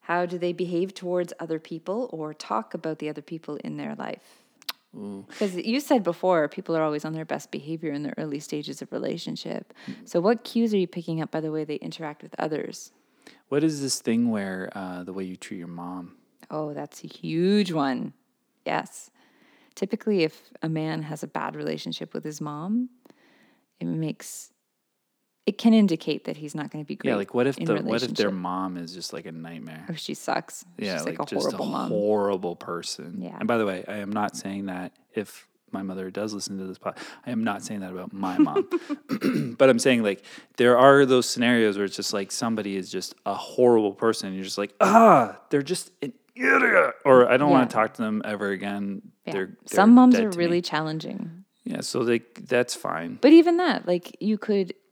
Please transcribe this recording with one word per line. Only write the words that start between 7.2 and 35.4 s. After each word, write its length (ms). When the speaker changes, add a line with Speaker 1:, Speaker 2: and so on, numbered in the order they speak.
Speaker 1:
best 260
behavior 400
in 120
the 140
early 220
stages 420
of 100
relationship. 840
Speaker 2:
Mm. 240
Speaker 1:
So 120
what 220
cues 300
are 40
you 100
picking 340
up 80
by 120
the 100
way 140
they 100
interact 480
with 160
others? 520
Speaker 2:
What 140
is 180
this 180
thing 320
where, 420
uh, 300
the 100
way 120
you 100
treat 220
your 100
mom? 460
Speaker 1:
Oh, 240
that's 300
a 40
huge 680
one. 400
Yes. 460
Typically, 480
if 260
a 60
man 340
has 180
a 60
bad 280
relationship 580
with 100
his 180
mom, 480
it 40
makes, 680
it 120
can 160
indicate 500
that 140
he's 180
not 160
gonna 140
be 100
Speaker 2:
Yeah, 160
Speaker 1:
great 40
Speaker 2:
like, 180
what 140
if 100
Speaker 1:
in 80
Speaker 2:
the, 80
what 200
if 120
their 120
Speaker 1:
relationship. 60
Speaker 2:
mom 440
is 160
just, 200
like, 120
a 60
nightmare? 580
Speaker 1:
Oh, 40
she 200
sucks. 520
Speaker 2:
Yeah, 200
Speaker 1:
She's, 80
like, 140
Speaker 2:
like, 120
Speaker 1:
a 40
Speaker 2:
just 120
Speaker 1:
horrible 180
Speaker 2:
a 40
Speaker 1:
mom. 200
Speaker 2:
horrible 680
person. 640
Speaker 1:
Yeah. 180
Speaker 2:
And 80
by 100
the 80
way, 220
I 100
am 140
not 260
saying 300
that 260
if 340